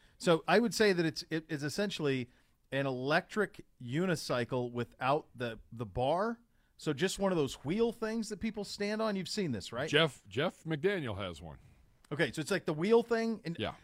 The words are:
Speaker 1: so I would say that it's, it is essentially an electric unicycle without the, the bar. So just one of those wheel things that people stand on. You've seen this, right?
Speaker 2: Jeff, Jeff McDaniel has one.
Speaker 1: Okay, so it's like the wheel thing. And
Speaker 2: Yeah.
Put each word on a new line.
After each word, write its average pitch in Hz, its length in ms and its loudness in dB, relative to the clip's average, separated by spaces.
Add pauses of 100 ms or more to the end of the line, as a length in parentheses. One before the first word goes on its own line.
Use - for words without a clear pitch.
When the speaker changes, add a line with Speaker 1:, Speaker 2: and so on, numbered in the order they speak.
(180)
Speaker 1:
so 165 300 4
I 175 100 6
would 226 160 4
say 208 200 4
that 170 120 2
it's, - 240 -4
it 160 200 -4
is 147 140 -4
essentially 147 640 -2 (440)
an 139 140 0
electric 151 800 0 (200)
unicycle 127 880 0
without 127 540 0 (100)
the, 117 240 -6 (140)
the 117 120 -8
bar. 156 520 0 (400)
So 156 160 -2
just 175 260 0
one 196 140 2
of 170 40 2
those 139 180 0 (100)
wheel 220 260 2
things 220 380 -4
that 202 100 -8
people 214 240 -4
stand 208 380 -4
on. 220 160 0
You've 180 100 -4
seen 180 240 0
this, 107 220 -6
right? 139 160 -4
Speaker 2:
Jeff, 147 400 4
Jeff 139 240 0 (120)
McDaniel 156 520 0
has 90 240 -6
one. 76 160 -14 (560)
Speaker 1:
Okay, 139 180 2
so - 80 -6
it's 147 120 -6
like 185 140 0
the 165 80 0
wheel 214 300 4
thing. 226 400 -2
And 165 160 -6
Speaker 2:
Yeah. 95 120 -2 (120)